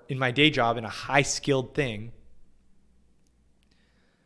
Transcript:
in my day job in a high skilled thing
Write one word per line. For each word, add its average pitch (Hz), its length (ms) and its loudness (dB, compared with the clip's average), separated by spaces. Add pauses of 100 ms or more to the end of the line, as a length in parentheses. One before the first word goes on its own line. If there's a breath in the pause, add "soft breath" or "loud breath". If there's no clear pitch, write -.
in 131 120 -6
my 127 120 0
day 143 200 6
job 117 260 2
in 113 80 -8
a 101 40 -8
high 139 340 2
skilled 135 500 -2
thing 117 380 -6 (2250)